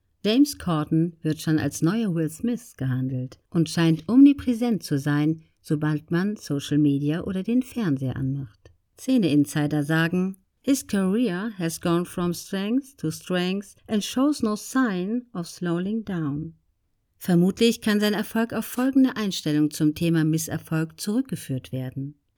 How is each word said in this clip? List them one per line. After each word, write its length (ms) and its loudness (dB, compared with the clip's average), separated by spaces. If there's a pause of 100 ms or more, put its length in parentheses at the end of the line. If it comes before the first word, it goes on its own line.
(240)
James 340 2
Corden 640 0
wird 180 -2
schon 180 0
als 240 -2
neuer 320 0
Will 160 0
Smith 460 -6
gehandelt 600 -4 (120)
und 200 0
scheint 380 0
omnipräsent 720 4
zu 160 -2
sein, 440 0 (180)
sobald 500 -2
man 260 0
Social 420 -2
Media 460 2
oder 180 -4
den 200 0
Fernseher 540 -2
anmacht. 540 -6 (280)
Szene-Insider 840 2
sagen, 540 0 (220)
„His 260 -2
career 720 0
has 220 -4
gone 240 0
from 300 -4
strength 600 -4
to 160 -4
strength 640 -4 (100)
and 160 0
shows 400 0
no 140 0
sign 760 -2
of 140 -8
slowing 580 -4
down.“ 500 -6 (640)
Vermutlich 600 4
kann 180 2
sein 140 2
Erfolg 400 -2
auf 140 -4
folgende 500 2
Einstellung 540 0
zum 240 0
Thema 300 2
Misserfolg 760 -2
zurückgeführt 720 -6
werden. 440 -8 (220)